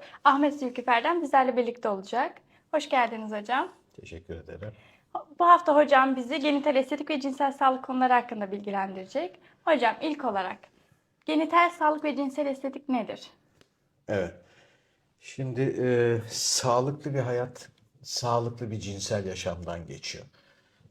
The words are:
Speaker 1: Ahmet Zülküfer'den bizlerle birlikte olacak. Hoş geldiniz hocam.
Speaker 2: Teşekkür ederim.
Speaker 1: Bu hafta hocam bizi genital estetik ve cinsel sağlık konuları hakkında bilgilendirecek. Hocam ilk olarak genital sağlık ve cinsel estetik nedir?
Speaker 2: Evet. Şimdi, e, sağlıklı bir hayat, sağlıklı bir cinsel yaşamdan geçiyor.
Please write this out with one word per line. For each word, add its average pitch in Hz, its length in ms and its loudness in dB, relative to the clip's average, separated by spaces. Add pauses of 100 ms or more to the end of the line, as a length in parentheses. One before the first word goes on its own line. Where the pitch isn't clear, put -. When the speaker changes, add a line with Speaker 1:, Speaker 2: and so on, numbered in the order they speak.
(240)
Speaker 1:
Ahmet 285 360 4
Zülküfer'den 254 640 0
bizlerle 262 360 2
birlikte 233 320 -2
olacak. 226 520 -4 (300)
Hoş 294 180 -2
geldiniz 226 420 0
hocam. 240 380 -4 (240)
Speaker 2:
Teşekkür - 420 -14
ederim. 87 360 -14 (680)
Speaker 1:
Bu 349 60 4
hafta 339 300 6
hocam 269 400 6
bizi 254 240 -4
genital 285 360 2
estetik 285 340 -2
ve 311 100 0
cinsel 269 320 -2
sağlık 262 340 0
konuları 254 280 2
hakkında 220 380 0
bilgilendirecek. 196 880 -6 (260)
Hocam 233 360 4
ilk 294 240 -4
olarak 196 320 -4 (680)
genital 320 440 4
sağlık 311 340 0
ve 294 120 0
cinsel 277 300 -2
estetik 269 440 -6
nedir? 220 380 -4 (800)
Speaker 2:
Evet. 92 260 -2 (880)
Şimdi, 127 400 -6 (180)
e, 120 380 4 (120)
sağlıklı 135 840 0
bir 139 60 -2
hayat, 123 500 -4 (320)
sağlıklı 120 680 -4
bir 107 80 -6
cinsel 101 460 -4
yaşamdan 87 640 -8
geçiyor. - 380 -12 (640)